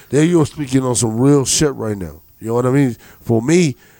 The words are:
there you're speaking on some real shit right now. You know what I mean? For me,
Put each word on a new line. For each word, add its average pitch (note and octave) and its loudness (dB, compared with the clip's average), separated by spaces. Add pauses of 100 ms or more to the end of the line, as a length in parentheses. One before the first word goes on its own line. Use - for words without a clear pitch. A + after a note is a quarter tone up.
there D3+ 2
you're E3 2
speaking C3+ -4
on B2 -2
some A2 -2
real C3+ 2
shit C#3+ 0
right A2 -6
now. D#2+ -12 (200)
You G#2+ -12
know A2+ -4
what B2 0
I B2+ 0
mean? C3+ 2 (280)
For A2+ 0
me, D#3 2 (240)